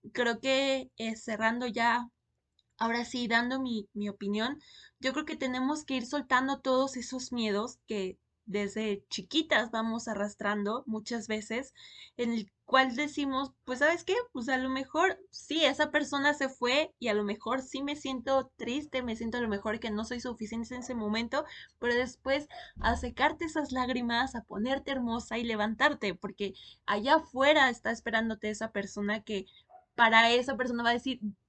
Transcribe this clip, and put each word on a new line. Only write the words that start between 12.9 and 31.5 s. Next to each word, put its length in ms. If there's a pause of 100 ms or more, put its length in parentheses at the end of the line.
decimos, 560 (120)
pues, 140
¿sabes 260
qué? 100 (180)
Pues, 160
a 100
lo 100
mejor 520 (100)
sí, 340
esa 280
persona 420
se 140
fue 500
y 100
a 60
lo 80
mejor 400
sí 220
me 100
siento 640
triste, 460
me 120
siento 240
a 40
lo 60
mejor 300
que 140
no 120
soy 160
suficiente 540
en 60
ese 160
momento, 480 (340)
pero 160
después 540 (320)
a 160
secarte 480
esas 260
lágrimas, 640
a 80
ponerte 480
hermosa 480
y 60
levantarte, 680
porque 400 (320)
allá 300
afuera 540
está 220
esperándote 580
esa 220
persona 500
que 240 (480)
para 380
esa 240
persona 260
va 80
a 40
decir 260 (280)